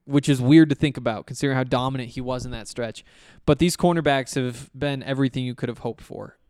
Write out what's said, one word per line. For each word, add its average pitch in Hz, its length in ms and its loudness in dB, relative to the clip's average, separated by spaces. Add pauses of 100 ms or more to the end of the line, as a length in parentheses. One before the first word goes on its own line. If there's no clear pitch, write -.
which 139 240 0
is 131 120 2
weird 156 280 8
to 139 60 0
think 147 200 -2
about, 117 300 -4
considering 131 320 -4
how 127 80 0
dominant 127 460 -4
he 131 100 -10
was 127 240 -6
in 127 60 -10
that 113 180 -12
stretch. 113 340 -10 (420)
But 147 140 4
these 175 160 4
cornerbacks 147 600 0
have 127 380 -6
been 135 300 -6
everything 131 400 -2
you 123 120 -6
could 123 120 -6
have 117 120 -6
hoped 113 220 -8
for, - 360 -16 (120)